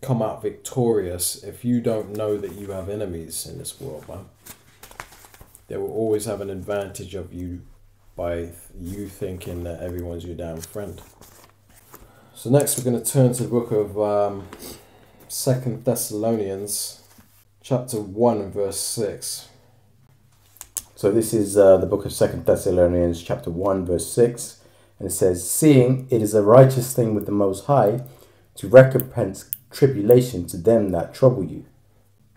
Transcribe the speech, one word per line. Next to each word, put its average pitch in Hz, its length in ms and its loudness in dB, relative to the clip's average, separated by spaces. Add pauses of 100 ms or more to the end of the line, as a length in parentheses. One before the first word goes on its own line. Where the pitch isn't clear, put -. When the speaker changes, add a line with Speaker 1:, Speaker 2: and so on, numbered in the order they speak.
Speaker 1:
come 117 220 -2
out 107 200 -6
victorious 104 1000 -4
if 98 200 -14
you 120 160 0
don't 107 360 -4
know 107 200 -2
that 95 160 -10
you 98 180 -14
have 95 180 -10
enemies 87 580 -10
in 87 120 -14
this - 220 -16
world, 76 280 -14
man. 87 180 -16 (1400)
They 107 80 -10
will 98 160 -6
always 107 320 -2
have 101 160 -6
an 98 100 -8
advantage 95 640 -8
of 85 180 -12
you 87 300 -12 (540)
by 87 180 -6
th-, 85 200 -8 (240)
you 95 300 -10
thinking 90 560 -10
that 85 160 -10
everyone's 87 440 -10
your 87 120 -12
damn 82 240 -10
friend. 92 400 -12 (1300)
So - 160 -8
next 139 260 2
we're 131 80 -6
gonna 120 200 -2
turn 127 300 4
to 120 100 -6
the 104 40 -6
book 117 220 -2
of, 104 300 0
um, 101 480 0 (800)
Second 127 560 -4
Thessalonians 104 1160 -4 (600)
chapter 120 380 -4
one 107 400 0
and 95 120 -10
verse 98 260 -4
six. - 720 -8 (1500)
Speaker 2:
So 101 160 0
this 113 220 0
is, 101 240 -2
uh, 95 220 8
the 90 80 0
book 95 180 -2
of 95 80 -8
Second 90 320 -2
Thessalonians 87 800 2
chapter - 280 -8
one 92 360 -2
verse 87 260 -2
six, - 480 0 (380)
and 98 100 -8
it 90 40 -6
says, 90 360 0
"Seeing 131 600 4
it 113 100 2
is 104 140 0
a 107 80 4
righteous 127 500 6
thing 113 220 0
with 101 120 -2
the 101 60 -4
Most 98 320 0
High 131 380 2 (540)
to 98 120 -10
recompense 120 800 6 (220)
tribulation 120 760 4
to 95 120 -10
them 104 320 4
that 87 240 -4
trouble 113 300 4
you." 78 200 -10 (720)